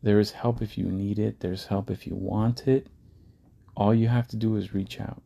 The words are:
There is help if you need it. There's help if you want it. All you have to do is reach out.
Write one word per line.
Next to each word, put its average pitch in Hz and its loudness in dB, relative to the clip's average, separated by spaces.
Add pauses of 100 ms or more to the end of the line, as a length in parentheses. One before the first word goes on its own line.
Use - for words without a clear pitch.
There 104 6
is 104 4
help 117 -2
if 107 -8
you 95 -2
need 98 -2
it. 107 -2
There's 92 -4
help 98 -2
if - -6
you 90 -6
want 107 -2
it. 135 2 (880)
All 104 4
you 113 4
have 120 0
to 117 -6
do 110 0
is 98 -4
reach 98 -6
out. - -10